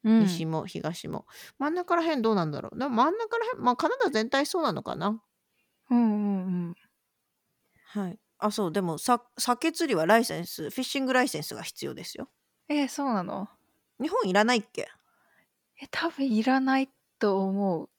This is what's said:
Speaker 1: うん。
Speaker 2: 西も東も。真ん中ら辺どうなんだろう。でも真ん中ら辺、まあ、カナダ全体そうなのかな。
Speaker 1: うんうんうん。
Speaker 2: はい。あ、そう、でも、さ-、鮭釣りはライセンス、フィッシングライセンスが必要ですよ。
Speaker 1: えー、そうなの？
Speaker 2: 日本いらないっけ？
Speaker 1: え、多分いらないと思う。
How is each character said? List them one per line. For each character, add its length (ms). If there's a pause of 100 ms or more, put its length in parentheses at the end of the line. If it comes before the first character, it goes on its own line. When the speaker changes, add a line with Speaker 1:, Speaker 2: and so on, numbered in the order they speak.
Speaker 1:
う 80
ん。 100
Speaker 2:
西 240
も 200
東 440
も。 160 (320)
真 140
ん 20
中 240
ら 60
辺 180
ど 100
う 40
な 100
ん 60
だ 100
ろ 100
う。 80
で 80
も 40
真 200
ん 60
中 200
ら 100
辺、 160
ま 100
あ、 20
カ 140
ナ 80
ダ 120
全 200
体 160
そ 140
う 40
な 80
の 100
か 140
な。 260 (680)
Speaker 1:
う 60
ん 20
う 40
ん 440
う 40 (200)
ん。 60 (1080)
Speaker 2:
は 240
い。 120 (180)
あ、 140
そ 160
う、 40
で 80
も、 180
さ-、 240 (160)
鮭 360
釣 160
り 60
は 100
ラ 140
イ 60
セ 140
ン 60
ス、 240
フ 80
ィ 20
ッ 40
シ 180
ン 40
グ 60
ラ 120
イ 40
セ 120
ン 40
ス 100
が 100
必 220
要 80
で 120
す 120
よ。 120 (400)
Speaker 1:
え 160
ー、 20
そ 160
う 100
な 100
の？ 260 (520)
Speaker 2:
日 60
本 220
い 20
ら 140
な 80
い 60
っ 120
け？ 160 (920)
Speaker 1:
え、 100
多 180
分 200
い 140
ら 180
な 180
い 100 (300)
と 240
思 400
う。 160